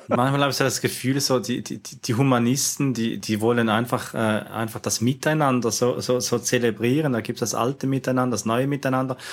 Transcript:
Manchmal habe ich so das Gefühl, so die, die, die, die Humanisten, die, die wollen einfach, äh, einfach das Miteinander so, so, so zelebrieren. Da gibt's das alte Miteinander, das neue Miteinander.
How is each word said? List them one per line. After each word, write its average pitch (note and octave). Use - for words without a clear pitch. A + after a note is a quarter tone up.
Manchmal C3+
habe C#3
ich -
so C#3+
das B2+
Gefühl, C3
so C3
die, A#2+
die, -
die, -
die -
Humanisten, C3
die, A2+
die G#2
wollen A#2
einfach, A#2
äh, -
einfach G#2+
das -
Miteinander C3
so, B2
so, B2
so B2
zelebrieren. A#2+
Da A2
gibt's -
das A2+
alte C3
Miteinander, B2+
das G#2
neue A#2+
Miteinander. C3+